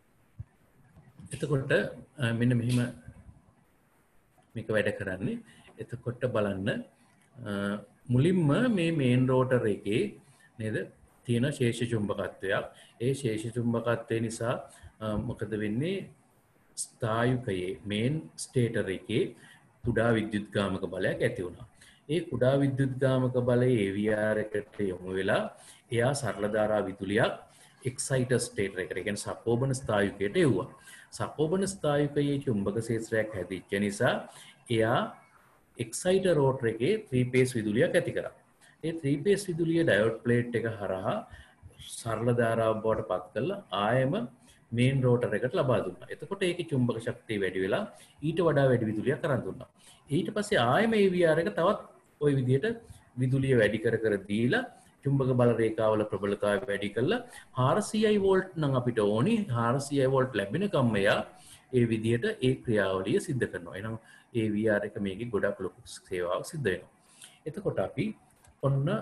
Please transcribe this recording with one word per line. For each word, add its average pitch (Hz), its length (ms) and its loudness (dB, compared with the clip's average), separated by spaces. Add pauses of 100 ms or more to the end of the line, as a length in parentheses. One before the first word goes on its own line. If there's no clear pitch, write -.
(1300)
එතකොට, 139 400 -2 (460)
අ, 117 140 0
මෙන්න 120 240 4
මෙහෙම 120 240 2 (1700)
මේක 110 140 -8
වැඩ 104 300 2
කරන්නේ. 104 400 -4 (400)
එතකොට 120 420 -10
බලන්න, 107 640 -2 (520)
අ, 113 140 -10 (600)
මුලින්ම 175 640 4
මේ 165 160 0
මේන් 127 360 4
රෝටර් 127 400 2
එකේ 107 480 0 (440)
නේද 110 180 -4 (480)
තියෙන 123 280 0
ශේෂ 117 260 0
චුම්බකත්වයක්. 101 840 -2 (360)
ඒ 127 120 0
ශේෂ 110 300 -2
චුම්බකත්වය 117 800 -2
නිසා, 113 500 -4 (300)
අ, 107 160 -4
මොකද 107 340 -6
වෙන්නේ? 117 580 -4 (680)
ස්ථායුකයේ 110 1120 -2
මේන් 117 500 -2
ස්ටේටර් 110 540 -2
එකේ 107 440 -2 (500)
කුඩා 113 260 2
විද්‍යුත්ගාමක 104 680 0
බලයක් 95 420 -4
ඇති 113 200 -2
වුණා. 87 260 -10 (400)
ඒ 160 120 -2
කුඩා 131 360 0
විද්‍යුත්ගාමක 131 800 0
බලය 123 420 2
ඒ 98 160 2
වී 104 160 0
ආර් 107 300 2
එකට - 420 -4
යොමු 90 340 -4
වෙලා 117 420 0 (360)
එයා 120 200 2
සරල 104 360 -4
ධාරා 107 320 2
විදුලියක් 98 520 0 (580)
එක්සයිටර් 123 480 0
ස්ටේටර් 95 420 -4
එකට, 90 160 -6
ඒ 90 80 -6
කියන්නේ 101 200 -4
සකෝබන 117 500 -2
ස්ථායුකයට 101 600 0
එව්වා. 117 320 2 (400)
සකෝබන 160 580 -2
ස්ථායුකයේ 147 760 0
චුම්බක 104 340 -2
ක්ෂේත්‍රයක් 110 600 -2
හැදිච්ච 92 460 -8
නිසා 120 340 0 (520)
එයා 113 340 2 (800)
එක්සයිටර් 185 560 0
රෝටර් 131 320 2
එකේ 117 320 0
ත්‍රී 127 320 0
ෆේස් 127 240 4
විදුලියක් 110 400 0
ඇති 117 180 0
කරා. - 220 -6 (500)
ඒ 165 80 -4
ත්‍රී 143 260 -2
ෆේස් 196 280 0
විදුලිය 165 380 0
ඩයෝඩ් 113 360 4
ප්ලේට් 120 380 0
එක 107 140 -2
හරහා 98 420 -4 (720)
සරල 113 440 -4
ධාරාවක් 113 500 2
බවට 110 260 0
පත් 92 220 -2
කරලා 170 300 -4 (160)
ආයෙම 127 380 2 (580)
මේන් 127 300 2
රෝටර් 120 320 2
එකට 120 200 -2
ලබා 131 260 2
දුන්නා. 90 300 -8
එතකොට 196 320 -8
ඒකේ 175 260 -2
චුම්බක 120 320 0
ශක්තිය 110 400 -6
වැඩි 92 240 0
වෙලා 135 200 0 (340)
ඊට 165 220 -2
වඩා 143 280 4
වැඩි 113 220 4
විදුලියක් 107 340 -2
අරන් 131 180 0
දුන්නා. - 260 -10 (400)
ඊට 175 220 -2
පස්සේ 208 300 0
ආයෙම 180 340 4
ඒ 202 140 6
වී 180 180 4
ආර් 156 120 4
එක 170 120 0
තවත් 190 300 0 (400)
ඔය 147 140 4
විදිහට 131 320 2 (500)
විදුලිය 131 400 2
වැඩි 107 220 4
කර 113 200 0
කර 107 240 2
දීලා 117 420 0 (440)
චුම්බක 135 280 2
බල 120 160 6 (100)
රේඛාවල 110 420 2
ප්‍රබලතාවය 101 640 0
වැඩි 101 180 -2
කරලා 170 340 -2 (360)
හාරසීයයි 208 600 2
වෝල්ට් 190 380 2
නම් 143 180 0
අපිට 120 240 0
ඕනි. 110 380 2 (220)
හාරසීයයි 131 480 2
වෝල්ට් 131 280 2
ලැබෙනකම්ම 120 640 0
එයා 101 240 4 (540)
ඒ 120 100 6
විදිහට 113 400 0 (180)
ඒ 131 120 4
ක්‍රියාවලිය 101 640 0
සිද්ධ 127 240 -2
කරනවා. 87 300 -8
එහෙනම් 110 240 -8 (360)
ඒ 110 140 0
වී 107 200 0
ආර් 104 160 4
එක 107 160 -8
මේකේ 101 300 -4
ගොඩක් 101 300 -2
ලොකු 92 260 -8
සේවාවක් 90 600 -6
සිද්ධ 147 180 -6
වෙනවා. 90 240 -2 (580)
එතකොට 160 320 -6
අපි 180 380 -4 (460)
ඔන්න 139 260 2 (140)